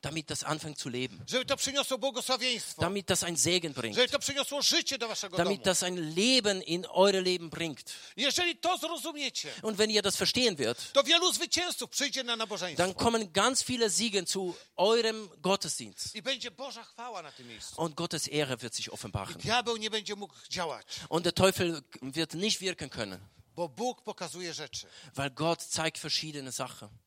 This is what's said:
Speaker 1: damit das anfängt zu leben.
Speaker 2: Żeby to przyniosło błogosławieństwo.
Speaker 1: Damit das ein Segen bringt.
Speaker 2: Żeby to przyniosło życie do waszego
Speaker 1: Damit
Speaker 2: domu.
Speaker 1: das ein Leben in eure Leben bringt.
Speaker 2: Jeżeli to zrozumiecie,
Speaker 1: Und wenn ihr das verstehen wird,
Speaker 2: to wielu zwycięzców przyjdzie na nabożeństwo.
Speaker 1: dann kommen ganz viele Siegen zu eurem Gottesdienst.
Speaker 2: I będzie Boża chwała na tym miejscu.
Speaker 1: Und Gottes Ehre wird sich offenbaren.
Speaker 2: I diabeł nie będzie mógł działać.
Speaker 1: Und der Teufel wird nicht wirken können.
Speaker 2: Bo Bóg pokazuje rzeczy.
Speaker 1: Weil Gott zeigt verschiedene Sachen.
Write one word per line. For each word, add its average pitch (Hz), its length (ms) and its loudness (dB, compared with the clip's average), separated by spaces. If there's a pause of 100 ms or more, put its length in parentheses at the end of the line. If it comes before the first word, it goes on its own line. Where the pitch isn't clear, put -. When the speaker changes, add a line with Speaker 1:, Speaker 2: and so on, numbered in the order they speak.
Speaker 1:
damit 151 240 -4
das - 180 -4
anfängt 151 340 -4
zu - 100 -6
leben. 123 380 -4
Speaker 2:
Żeby 247 180 0
to 277 120 0
przyniosło 269 420 -2
błogosławieństwo. 247 840 -2
Speaker 1:
Damit 196 240 -2
das 180 160 2
ein 175 140 -2
Segen 165 360 2
bringt. 113 240 -4
Speaker 2:
Żeby 247 120 6
to 277 100 0
przyniosło 277 440 -2
życie 277 360 2
do 233 100 -4
waszego 190 280 -6
Speaker 1:
Damit 185 220 4
Speaker 2:
domu. - 60 -14
Speaker 1:
das 185 180 4
ein 180 320 -2
Leben 208 480 4
in 165 240 -2
eure 190 340 6
Leben 180 300 0
bringt. 165 420 -6 (240)
Speaker 2:
Jeżeli 285 400 2
to 349 220 0
zrozumiecie, 294 760 -6 (100)
Speaker 1:
Und 214 160 -2
wenn 214 120 6
ihr 208 120 6
das 196 140 2
verstehen 202 420 4
wird, 120 340 0
Speaker 2:
to 277 100 6
wielu 339 300 6
zwycięzców 330 580 0
przyjdzie 262 340 -2
na 240 120 -2
nabożeństwo. 180 460 -2
Speaker 1:
dann 185 120 2
kommen 226 380 2
ganz 233 300 4
viele 233 280 2
Siegen 190 360 0
zu 185 280 -2 (220)
eurem 220 520 4 (100)
Gottesdienst. - 760 -2
Speaker 2:
I 214 80 -12
będzie 247 280 -4
Boża 226 340 -12
chwała 233 380 -12
na 147 100 -14
tym 123 160 -18
miejscu. 117 340 -6
Speaker 1:
Und 160 120 -2
Gottes 170 380 -4
Ehre 143 240 2
wird 117 180 -8
sich - 180 -6
offenbaren. 101 460 -6
Speaker 2:
I - 40 -12
diabeł 226 340 0
nie 214 140 -6
będzie 208 260 -4
mógł 202 180 -14 (160)
działać. 156 360 -6 (220)
Speaker 1:
Und 160 160 0
der 175 100 2
Teufel 185 480 4 (200)
wird 139 320 -4
nicht 202 260 0
wirken 170 300 -6
können. 98 280 -6 (380)
Speaker 2:
Bo 170 120 -2
Bóg 220 340 -6
pokazuje 175 520 -8
rzeczy. 143 320 -10 (280)
Speaker 1:
Weil 139 160 -2
Gott 160 320 0
zeigt 160 360 -2
verschiedene 147 540 -6
Sachen. 123 360 -8 (180)